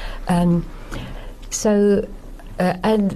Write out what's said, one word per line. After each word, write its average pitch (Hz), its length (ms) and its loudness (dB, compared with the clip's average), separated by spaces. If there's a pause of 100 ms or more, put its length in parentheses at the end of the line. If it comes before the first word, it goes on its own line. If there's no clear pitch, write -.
(280)
Um, 175 380 4 (840)
so 202 560 4 (540)
uh, 180 240 2
and 202 320 4